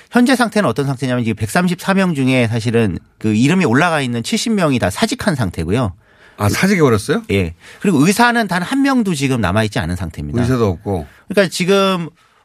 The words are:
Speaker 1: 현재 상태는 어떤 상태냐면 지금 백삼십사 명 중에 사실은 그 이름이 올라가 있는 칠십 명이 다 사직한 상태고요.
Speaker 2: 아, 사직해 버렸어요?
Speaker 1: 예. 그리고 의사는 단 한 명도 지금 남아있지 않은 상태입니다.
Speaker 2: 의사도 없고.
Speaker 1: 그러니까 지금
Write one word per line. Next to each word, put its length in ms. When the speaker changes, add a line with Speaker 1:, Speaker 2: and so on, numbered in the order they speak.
Speaker 1:
현재 260
상태는 320
어떤 180
상태냐면 380
지금 120
백삼십사 580
명 200
중에 340
사실은 500
그 160
이름이 320
올라가 360
있는 200
칠십 300
명이 260
다 120
사직한 460
상태고요. 580
Speaker 2:
아, 120
사직해 320
버렸어요? 500
Speaker 1:
예. 240
그리고 240
의사는 440
단 140
한 200
명도 320
지금 280
남아있지 360
않은 160
상태입니다. 480
Speaker 2:
의사도 260
없고. 380
Speaker 1:
그러니까 240
지금 560